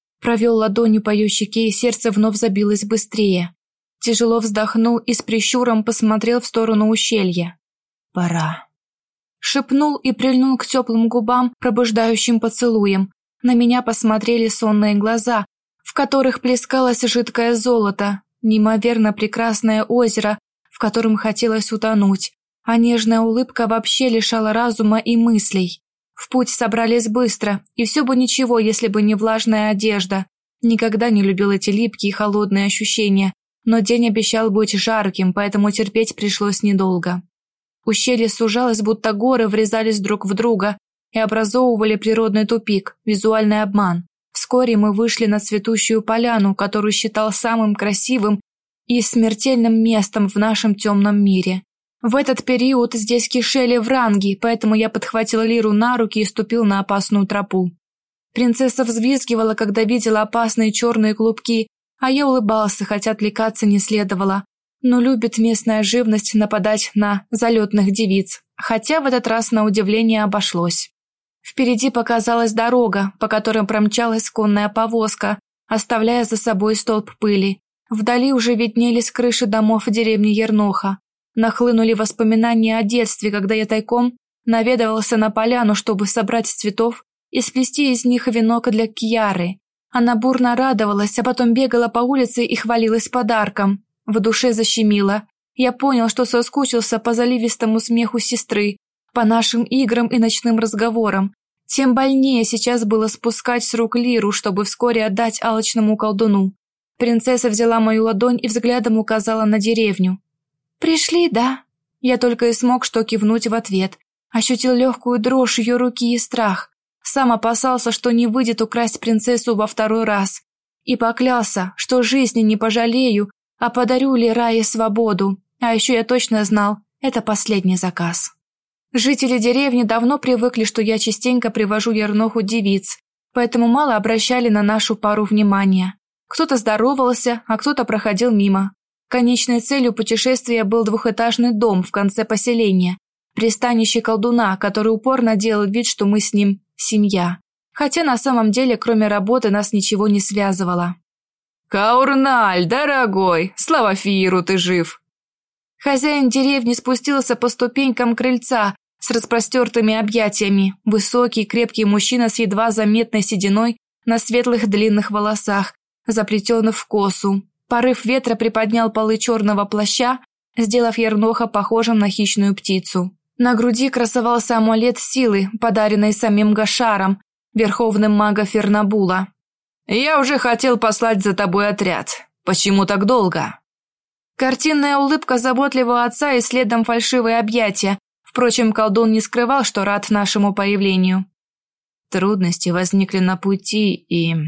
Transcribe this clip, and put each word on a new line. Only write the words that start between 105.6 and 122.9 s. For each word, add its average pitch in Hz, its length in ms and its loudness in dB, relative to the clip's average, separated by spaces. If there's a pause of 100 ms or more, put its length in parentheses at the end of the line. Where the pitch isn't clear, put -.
колдуну. 202 560 0 (460)
Принцесса 240 500 0
взяла 226 320 2
мою 220 240 2
ладонь 226 380 0
и 247 60 -4
взглядом 233 500 0
указала 220 460 0
на 214 140 2
деревню. 202 600 0 (600)
«Пришли, 320 500 0
да?» 247 320 -2 (380)
Я 254 160 0
только 240 320 0
и 233 40 2
смог 247 320 0
что 226 200 -2
кивнуть 220 420 0
в 220 80 -2
ответ. 190 440 -2 (320)
Ощутил 247 440 0
лёгкую 240 440 0
дрожь 247 400 0
её 240 200 0
руки 240 360 0
и 240 40 0
страх. 214 520 -2 (320)
Сам 254 280 0
опасался, 233 640 0
что - 180 -2
не 233 160 2
выйдет 233 360 0
украсть 226 360 -2
принцессу 226 560 0
во 214 120 -2
второй 220 380 -2
раз. 202 380 -2 (420)
И 254 120 -2
поклялся, 233 800 0
что 254 260 0
жизни 240 380 0
не 214 160 2
пожалею, 226 760 0 (280)